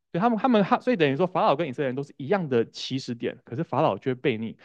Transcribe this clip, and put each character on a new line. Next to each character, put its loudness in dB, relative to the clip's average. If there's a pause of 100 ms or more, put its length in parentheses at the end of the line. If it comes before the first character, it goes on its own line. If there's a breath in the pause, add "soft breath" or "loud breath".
(100)
所 -4
以 -
他 2
们， 0
他 0
们， 6
他， 2
所 0
以 0
等 4
于 2
说 0
法 0
老 4
跟 -2
以 -8
色 -4
列 -2
人 -4
都 -6
是 -12
一 -10
样 0
的 2
起 -6
始 -8
点， -6
可 -14
是 -4
法 -2
老 2
却 -4
悖 -2
逆。 -8